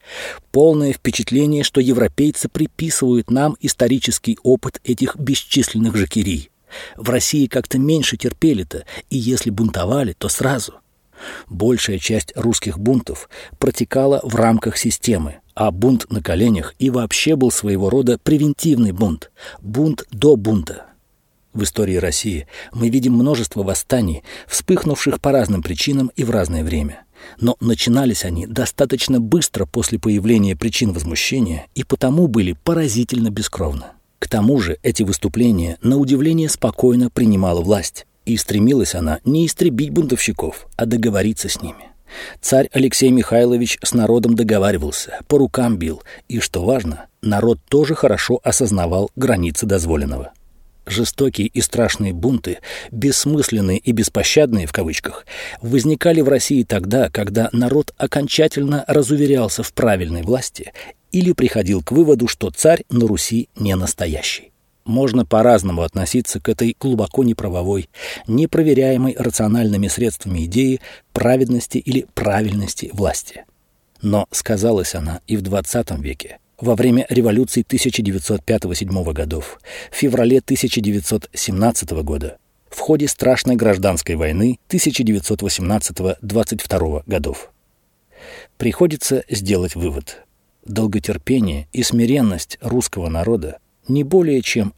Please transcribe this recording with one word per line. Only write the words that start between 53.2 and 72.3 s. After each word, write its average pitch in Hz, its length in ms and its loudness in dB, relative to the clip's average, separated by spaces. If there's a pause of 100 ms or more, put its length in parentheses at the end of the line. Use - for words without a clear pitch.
и - 140 0
беспощадные 110 760 2
в - 60 -6
кавычках, - 540 -6 (340)
возникали 147 600 2
в 135 80 2
России 135 360 2
тогда, 104 440 0
когда 107 440 -2
народ 123 460 0
окончательно 143 920 0
разуверялся 139 720 2
в - 120 -10
правильной 90 480 0
власти 120 500 -4 (400)
или 180 220 2
приходил 98 500 0
к - 80 -8
выводу, 139 340 4
что 104 240 -4
царь 165 400 4
на 120 160 2
Руси 110 480 -2
не 98 220 0
настоящий. - 720 -4 (340)
Можно 120 400 2
по-разному 101 580 4
относиться 98 580 -2
к - 80 -4
этой 117 320 0
глубоко 127 420 0
неправовой, 98 680 -2 (380)
непроверяемой 131 920 2
рациональными 107 680 0
средствами 95 600 -4
идеи 127 340 0 (320)
праведности 123 640 0
или 127 340 -2
правильности 101 800 -2